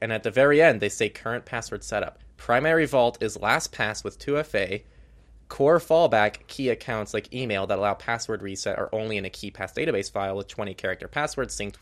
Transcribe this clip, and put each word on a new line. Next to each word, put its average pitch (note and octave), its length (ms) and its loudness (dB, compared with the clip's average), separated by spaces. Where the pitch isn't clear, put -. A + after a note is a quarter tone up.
and A2+ 120 -2
at A2 100 -2
the A2+ 80 -2
very C#3+ 320 6
end, C3 180 6
they G2+ 80 0
say G#2+ 200 -2
current A#2 360 -8
password A2+ 380 -8
setup. - 360 -6
Primary D3+ 500 2
vault B2 360 2
is G#2+ 160 -4
LastPass G#2+ 680 -2
with G2+ 140 -8
two C#3+ 200 -2
F D3+ 160 -6
A. G2 300 -2
Core D#3 300 4
fallback A2+ 680 4
key C3 240 -4
accounts A2 420 -4
like G#2+ 220 -4
email G#2+ 320 -2
that G2 120 0
allow G2+ 160 2
password A2+ 480 -4
reset G2 360 -4
are - 140 -4
only A2 240 -2
in F#2+ 80 -4
a F#2 60 -6
KeePass - 440 -10
database B2 360 -2
file G2 260 -4
with G2 120 -8
twenty G2+ 260 -8
character - 320 -4
passwords D3 500 -4
synced G2+ 260 -8